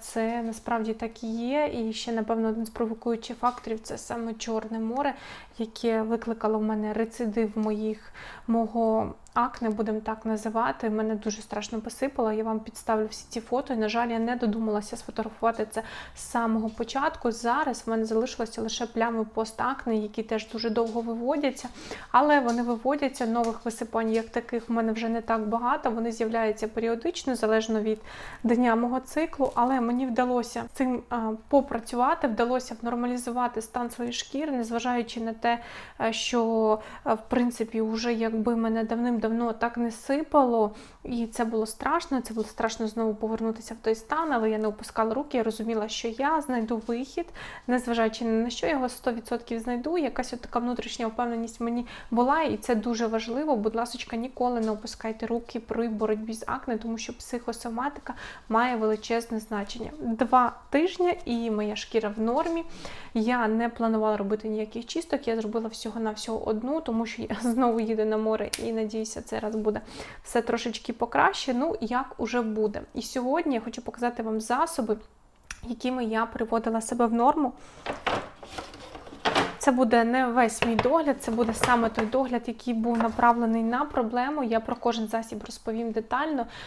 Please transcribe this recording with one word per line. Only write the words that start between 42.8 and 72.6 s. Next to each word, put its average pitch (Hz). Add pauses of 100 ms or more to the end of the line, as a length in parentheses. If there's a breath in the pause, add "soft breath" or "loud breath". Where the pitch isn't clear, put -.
знову 220
повернутися 226
в 226
той 220
стан, 302
але 220
я 214
не 214
опускала 220
руки, 277
я 233
розуміла, 220
що -
я 269
знайду 233
вихід, 262 (400 loud breath)
незважаючи 233
ні 226
на 226
що, -
я 330
його 262
сто 247
відсотків 233
знайду, 247
якась 254
от 240
така -
внутрішня 240
впевненість 226
мені 240 (240 loud breath)
була, 262
і 226
це 240
дуже 226
важливо. 233
Будь 214
ласочка, 240
ніколи 247
не 220
опускайте 220
руки 233
при 233
боротьбі 220
з 220
акне, 240
тому 226
що 226
психосоматика 240 (340 loud breath)
має 240
величезне 220
значення. 214 (100)
Два 240 (180)
тижні, 349
і 233
моя 208
шкіра 214
в 220
нормі. 330 (500 loud breath)
Я 233
не 226
планувала 226
робити 208
ніяких 220
чисток, 302
я 226
зробила 220
всього-навсього 220
одну, 247
тому 226
що 226
я 208
<laughs> -
знову 233
їду 220
на 220
море 220 (140)
і, 226
надіюся, 220
цей -
раз 220
буде 214 (420 loud breath)
все -
трошечки 233
покраще. 269
Ну, 277
як 247
уже 240
буде. 214 (120)